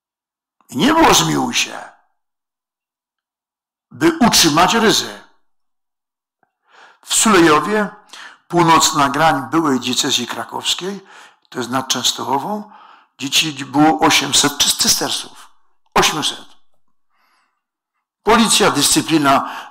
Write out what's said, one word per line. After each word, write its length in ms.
I 80
nie 160
było: 200
"Zmiłuj 400
się", 380
by 300
utrzymać 520
ryzy. 500
W 100
Sulejowie, 760
północna 600
grań 400
byłej 300
diecezji 480
krakowskiej, 800
to 100
jest 120
nad 160
Częstochową, 840
dzieci, 460
było 340
osiemset 640
cystersów. 840
Osiemset. 520
Policja, 480
dyscyplina, 840